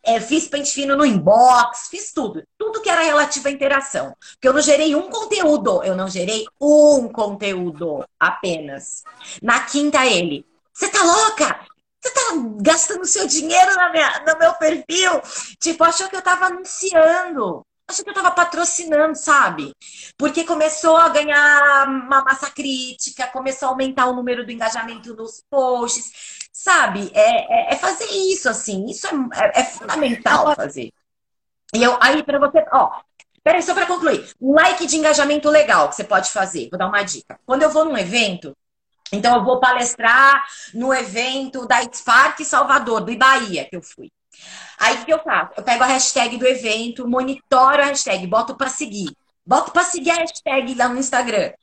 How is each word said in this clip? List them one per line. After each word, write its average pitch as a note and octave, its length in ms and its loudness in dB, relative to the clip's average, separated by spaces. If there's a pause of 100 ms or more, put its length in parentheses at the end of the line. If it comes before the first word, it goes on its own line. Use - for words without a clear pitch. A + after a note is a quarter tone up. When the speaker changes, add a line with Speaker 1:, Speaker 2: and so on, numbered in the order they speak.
Speaker 1:
É, A3+ 180 0
fiz D#4+ 260 -2
pente C#4+ 240 -4
fino C#4 240 -2
no D4 120 4
inbox, A#3 840 4
fiz G4+ 220 -14
tudo. A#3+ 300 -6 (160)
Tudo A4 240 -6
que G#4 80 -2
era E4+ 100 2
relativo D4 480 0
à - 20 0
interação. C#4 640 -4 (180)
Porque - 140 -4
eu C4 60 6
não C#4+ 80 4
gerei D4 340 4
um E4+ 140 -2
conteúdo, D#4+ 760 0
eu F#3+ 140 -2
não F#3+ 100 -4
gerei F#3+ 380 -4 (160)
um D4 480 6
conteúdo F3+ 960 -6 (160)
apenas. D#3 840 -4 (400)
Na A#3 180 0
quinta, C#4+ 460 0
ele, E3+ 400 -2 (260)
"Você - 180 -6
tá G4+ 120 2
louca? F#4+ 580 2 (400)
Você B4+ 120 -6
tá C5 80 0 (400)
gastando E4+ 460 0
seu G4 200 -2
dinheiro F4 480 2
na F4+ 160 2
minha, D#4+ 360 -2
no D#4+ 120 0
meu E4 160 4
perfil? E4+ 680 -2 (360)
Tipo, E4 260 -2
achou F#4 240 0
que F#4+ 80 -10
eu F4+ 60 -8
tava F#4 240 0
anunciando. F4 1160 0 (220)
Achou - 160 -8
que - 80 -14
eu G4+ 40 -14
tava F#4+ 160 2
patrocinando, E4+ 840 0
sabe?" F#3 600 0 (420)
Porque D4 280 -2
começou D#4+ 520 2
a E4 120 6
ganhar C#4+ 800 4
uma C4+ 340 0
massa C4+ 280 -2
crítica, B3+ 760 -8
começou C4+ 400 -6
a C4 60 2
aumentar C4 340 0
o B3+ 80 -2
número B3 320 -4
do A#3+ 60 -14
engajamento A3+ 640 -8
nos A3 360 -16
posts, B3 1000 -4
sabe? G3+ 600 0
É, A3+ 600 2
é, - 20 0
é - 20 -2
fazer F#4+ 300 -4
isso, F#4+ 420 -2
assim. G3+ 380 -6
Isso - 200 -10
é, - 40 -6 (240)
é, - 260 2
é - 40 -2
fundamental - 800 -2
Speaker 2:
Agora D4 140 2
Speaker 1:
fazer. C3 360 -10 (800)
E A3+ 80 2
eu, B3 180 4
aí, C4+ 220 4
pra C#4+ 160 -2
você, C#4+ 340 2
ó, - 280 2 (420)
peraí, E4+ 180 2
só F4+ 140 -2
pra F4+ 120 0
concluir. - 440 -2 (100)
Um C4 120 0
like E4 340 4
de D4 100 -2
engajamento D4 540 2
legal A3+ 380 4
que - 80 -8
você G3+ 80 -8
pode G3 260 -2
fazer. F3+ 400 -6
Vou F3+ 80 -10
dar F#3 80 -2
uma G3+ 160 -2
dica. - 420 -12
Quando C4+ 200 0
eu D#4 60 4
vou D#4 140 2
num D4 140 -2
evento, F#3 580 -4 (560)
então A#3+ 240 2
eu G#3 80 0
vou B3+ 140 2
palestrar B3 840 4 (300)
no C4 220 -2
evento B3+ 720 -6
da - 160 2 (100)
Spark C4+ 520 2
Salvador, C4+ 560 0
do F#3 100 -8
Ibaía, A#3+ 540 0
que - 120 -16
eu F3 60 -12
fui. - 280 -20 (680)
Aí, A#3+ 180 2
o - 80 -12
que D#4+ 80 0
eu D#4 120 0
faço? - 320 -4
Eu - 80 -12
pego A#3+ 180 2
a B3+ 60 4
hashtag B3 480 0
do A#3+ 100 -2
evento, A#3+ 600 -4
monitoro C4 760 2
a C#4 40 2
hashtag, G#3 420 -4
boto A3+ 260 -2
pra C4+ 140 -6
seguir. G#3 420 -8 (360)
Boto B3+ 260 0
pra F4 120 2
seguir F4 260 -4
a E4 40 0
hashtag C4+ 600 -4
lá A#3+ 140 0
no B3 100 -4
Instagram. A#3+ 540 -2 (100)